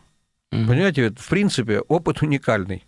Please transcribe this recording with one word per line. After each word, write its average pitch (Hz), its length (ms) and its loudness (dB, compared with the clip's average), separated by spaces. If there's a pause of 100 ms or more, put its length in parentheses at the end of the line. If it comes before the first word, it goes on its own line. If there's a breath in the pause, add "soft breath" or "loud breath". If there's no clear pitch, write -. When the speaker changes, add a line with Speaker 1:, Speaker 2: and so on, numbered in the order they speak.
(520)
Speaker 1:
Мгм. 110 160 0
Speaker 2:
Понимаете, 135 500 2
в - 120 -20
принципе, 131 500 0
опыт 165 420 -2
уникальный. 110 680 -2